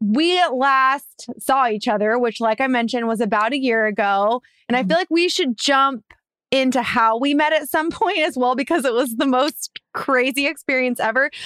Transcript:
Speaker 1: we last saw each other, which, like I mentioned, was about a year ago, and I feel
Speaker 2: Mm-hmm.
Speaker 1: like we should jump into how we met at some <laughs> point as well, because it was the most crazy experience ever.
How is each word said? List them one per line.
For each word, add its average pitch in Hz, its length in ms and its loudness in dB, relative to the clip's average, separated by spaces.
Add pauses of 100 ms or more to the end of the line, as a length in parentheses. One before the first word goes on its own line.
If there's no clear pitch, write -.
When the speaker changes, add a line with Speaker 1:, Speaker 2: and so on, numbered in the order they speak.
Speaker 1:
we 320 480 2
last 262 880 0
saw 262 300 0
each 214 180 -4
other, 214 320 2
which, 240 220 -2
like 220 200 0
I 269 60 2
mentioned, 240 400 0
was 226 140 -2
about 220 320 0
a 285 60 -2
year 226 280 2
ago, 208 560 0 (260)
and 240 80 0
I 254 40 0
feel 196 80 -2
Speaker 2:
Mm-hmm. 320 100 2
Speaker 1:
like 359 120 -2
we 339 180 2
should 269 280 -2
jump 269 460 0 (480)
into 262 320 2
how 226 360 2
we 285 160 0
met 302 180 2
at 302 160 0
some 320 220 -2
<laughs> - 20 -10
point 403 260 -2
as 311 180 0
well, 247 200 0
because 277 280 -2
it 262 100 0
was 240 220 0
the 277 100 0
most 269 520 -2 (160)
crazy 269 540 0
experience 254 500 -2
ever. 262 320 0 (160)